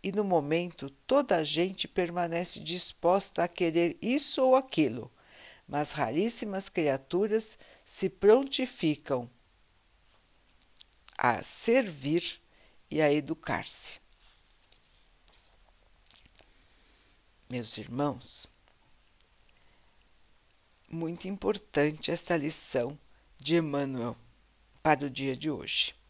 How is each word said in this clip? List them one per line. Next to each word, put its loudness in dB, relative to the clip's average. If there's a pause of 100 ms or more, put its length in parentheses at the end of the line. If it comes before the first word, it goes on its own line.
E -4
no -2
momento, -2 (180)
toda 4
a 0
gente -2
permanece -2
disposta 2
a -8
querer 0
isso 2
ou 6
aquilo, 0 (580)
mas -2
raríssimas -2
criaturas 0 (280)
se 0
prontificam 2 (1900)
a 0
servir 0 (480)
e -2
a 4
educar-se. -2 (3500)
Meus -6
irmãos, -4 (2500)
muito -8
importante -2
esta 2
lição 2 (380)
de 0
Emmanuel -2 (680)
para 4
o -4
dia -4
de -6
hoje. -2 (140)